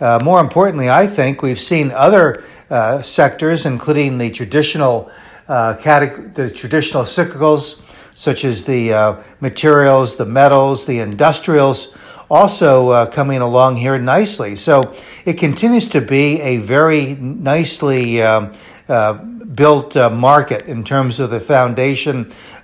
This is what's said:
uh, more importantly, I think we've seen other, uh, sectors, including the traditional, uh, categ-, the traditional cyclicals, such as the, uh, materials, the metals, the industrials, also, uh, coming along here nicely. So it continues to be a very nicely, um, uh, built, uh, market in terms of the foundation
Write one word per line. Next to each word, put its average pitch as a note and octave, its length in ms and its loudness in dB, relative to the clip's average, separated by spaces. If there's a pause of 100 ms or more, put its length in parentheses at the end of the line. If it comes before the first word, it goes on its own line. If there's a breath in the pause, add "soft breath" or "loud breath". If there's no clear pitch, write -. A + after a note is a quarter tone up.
uh, A#2 220 2
more F3 180 4
importantly, D#3 500 0
I E3+ 160 4
think C#3 360 -4
we've C3 160 -2
seen D3+ 320 -2
other, D#3 540 2 (260 loud breath)
uh, B2 320 0
sectors, D#3 600 0
including C#3 540 -2
the A#2+ 120 -4
traditional, B2+ 800 -2 (380 loud breath)
uh, A2+ 320 -2
categ-, D3 540 0
the C3 160 -6
traditional C#3 540 -4
cyclicals, D3+ 800 -2 (320 loud breath)
such - 300 -4
as A#2 200 -4
the, A#2+ 280 -2
uh, G#2+ 300 0 (180 loud breath)
materials, C#3 760 2
the A#2 100 -4
metals, C3+ 600 2
the B2 120 -4
industrials, C3+ 1000 0 (320 loud breath)
also, D3+ 640 4
uh, A#2+ 160 2
coming C3+ 340 -4
along B2 360 2
here C3 200 -2
nicely. B2+ 600 -2
So C#3 360 2 (320 loud breath)
it F3 100 -4
continues G#3+ 540 0
to D3 120 0
be C#3+ 400 -2
a C3 160 -4
very C#3 580 0
nicely, C3+ 1080 -2
um, A2 300 0 (380 loud breath)
uh, A2 260 0
built, C#3+ 840 0
uh, A#2+ 140 4
market B2+ 580 2
in A#2 140 -8
terms C3 380 -4
of A#2+ 100 -4
the A2+ 100 -6
foundation C3 920 -2 (320 loud breath)